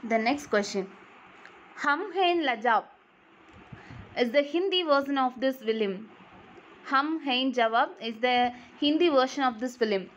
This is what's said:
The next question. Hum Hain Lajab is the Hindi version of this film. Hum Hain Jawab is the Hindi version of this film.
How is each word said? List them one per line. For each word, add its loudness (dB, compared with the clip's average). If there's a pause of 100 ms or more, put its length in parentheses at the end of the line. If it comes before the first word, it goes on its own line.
The -2
next 0
question. -2 (840)
Hum -2
Hain 2
Lajab 2 (1300)
is 0
the 4
Hindi 0
version 2
of 0
this 0
film. -4 (760)
Hum 0
Hain 0
Jawab 2 (120)
is -8
the 2 (280)
Hindi 4
version 2
of -2
this -6
film. -2